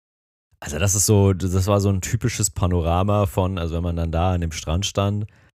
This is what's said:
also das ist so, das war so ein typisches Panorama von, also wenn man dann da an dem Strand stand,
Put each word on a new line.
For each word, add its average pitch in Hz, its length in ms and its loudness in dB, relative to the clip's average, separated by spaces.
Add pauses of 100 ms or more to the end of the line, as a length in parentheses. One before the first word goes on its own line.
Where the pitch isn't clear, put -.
(600)
also - 200 -8
das 101 160 -2
ist 104 100 0
so, 98 280 6
das 92 340 0
war 101 120 4
so 101 100 2
ein 95 120 0
typisches - 500 -2
Panorama 90 720 2
von, 95 320 0
also 82 180 -4
wenn 85 80 -2
man 87 120 -2
dann 82 160 -2
da 87 220 2
an 87 80 0
dem 82 100 -2
Strand 82 340 -4
stand, 101 400 -2 (300)